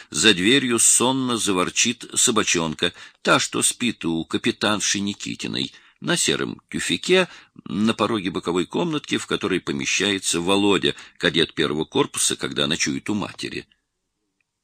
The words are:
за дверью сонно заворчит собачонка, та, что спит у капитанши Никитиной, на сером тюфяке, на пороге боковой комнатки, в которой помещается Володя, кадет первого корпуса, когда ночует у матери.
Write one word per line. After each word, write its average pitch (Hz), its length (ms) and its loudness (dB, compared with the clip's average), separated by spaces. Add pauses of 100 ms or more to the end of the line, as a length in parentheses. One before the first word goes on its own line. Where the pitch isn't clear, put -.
(100)
за 95 240 4
дверью 117 440 2
сонно 127 580 2
заворчит 101 680 0 (100)
собачонка, 90 760 0 (300)
та, 156 160 4
что 120 240 -2
спит - 420 -2
у 82 200 0
капитанши 104 760 -2
Никитиной, - 720 -6 (280)
на 170 160 -2
сером 67 440 -2 (100)
тюфяке, - 580 0 (360)
на 110 300 0
пороге 104 360 0
боковой 87 360 -2
комнатки, 165 500 -2
в 120 100 -4
которой 90 340 -2
помещается 85 800 -2
Володя, 92 540 2 (240)
кадет 82 360 2
первого 76 300 0
корпуса, - 520 -2
когда 69 300 -4
ночует 73 420 -2
у 107 60 0
матери. - 520 -8 (960)